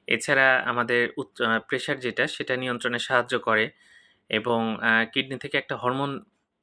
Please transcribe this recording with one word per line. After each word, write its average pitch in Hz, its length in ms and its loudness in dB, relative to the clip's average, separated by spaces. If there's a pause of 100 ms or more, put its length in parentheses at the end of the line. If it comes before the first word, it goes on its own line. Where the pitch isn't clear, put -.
এছাড়া 131 580 4
আমাদের 120 520 0
উচ্চ, - 240 -8
আহ, 113 180 2
প্রেশার 131 400 -4
যেটা, 123 280 -2
সেটা 131 300 -4
নিয়ন্ত্রণে 123 420 -4
সাহায্য 123 400 0
করে 110 320 2 (580)
এবং, 113 520 0
আহ, 113 240 4
কিডনি 131 340 -4
থেকে 143 180 -4
একটা 135 200 -4
হরমোন, 135 460 -2 (400)